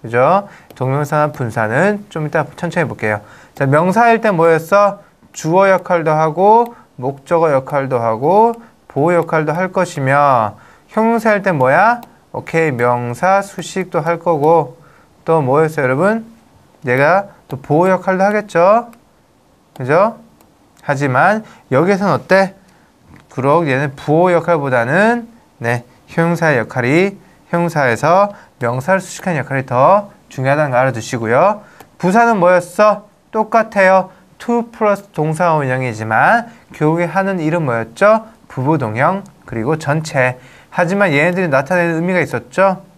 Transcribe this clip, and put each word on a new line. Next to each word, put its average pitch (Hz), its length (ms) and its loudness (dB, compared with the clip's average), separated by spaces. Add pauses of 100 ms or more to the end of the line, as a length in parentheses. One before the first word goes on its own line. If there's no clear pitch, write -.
그죠? 143 460 0 (280)
동명사나 143 560 -2
분사는 135 760 -2
좀 156 160 -8
이따 151 200 -2 (100)
천천히 165 320 -4
볼게요. 107 340 -4 (320)
자, 139 120 -4
명사일 190 560 2
때 220 100 0
뭐였어? 165 680 2 (320)
주어 185 380 0
역할도 175 420 0
하고, 190 640 2 (220)
목적어 151 560 -2
역할도 135 480 -2
하고, 151 540 2 (340)
보호 160 260 -2
역할도 156 400 -2
할 185 180 -4
것이며, 139 840 0 (320)
형용사 226 420 -2
할 202 140 0
때 196 80 -2
뭐야? 170 500 2 (300)
오케이, 160 400 -4
명사, 120 680 0
수식도 185 600 -8
할 165 180 -4
거고, 160 580 0 (460)
또 160 180 0
뭐였어요, 147 440 0
여러분? 190 400 0 (600)
얘가 151 400 2 (200)
또 131 100 -10
보호 156 320 0
역할도 185 340 0
하겠죠? 208 640 2 (920)
그죠? 175 400 0 (640)
하지만 147 640 0 (280)
여기에선 180 400 0
어때? 190 440 0 (760)
그럼 143 400 0
얘는 135 260 -2
부호 170 380 0
역할보다는, 165 960 0 (320)
네, 120 260 -4 (220)
형용사의 165 500 0
역할이, 139 600 -2 (300)
형용사에서 165 840 0 (300)
명사를 131 400 -2
수식하는 180 380 -6
역할이 135 260 -6
더 165 460 2 (180)
중요하다는 139 420 -2
거 123 60 0
알아두시고요. 127 840 0 (360)
부사는 226 420 2
뭐였어? 180 680 2 (240)
똑같아요. 208 800 2 (280)
to 233 340 -4
플러스 202 400 -2
동사 160 420 0
원형이지만 131 1000 0 (220)
결국에 165 320 0
하는 190 340 -2
일은 160 240 -2
뭐였죠? 143 600 0 (220)
부부동형, 139 760 -2 (220)
그리고 117 320 -4
전체. 143 600 -2 (300)
하지만 185 420 0
얘네들이 175 380 0
나타내는 165 460 0
의미가 175 260 -2
있었죠? 185 600 -2 (160)